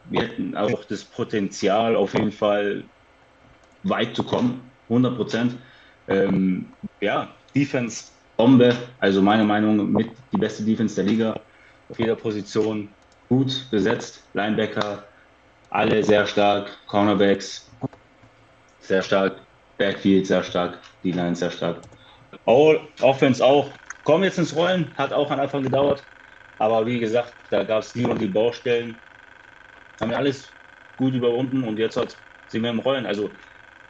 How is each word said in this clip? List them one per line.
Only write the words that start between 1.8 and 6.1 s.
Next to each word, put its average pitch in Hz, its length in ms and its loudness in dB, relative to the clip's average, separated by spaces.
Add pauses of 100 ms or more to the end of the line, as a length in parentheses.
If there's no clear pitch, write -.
auf 98 180 0
jeden 107 160 0
Fall 101 540 -2 (1000)
weit 101 320 -2
zu - 80 -2
kommen, 120 480 -2 (180)
hundert 120 280 2
Prozent. 113 400 -2 (500)
Ähm, 95 600 0 (340)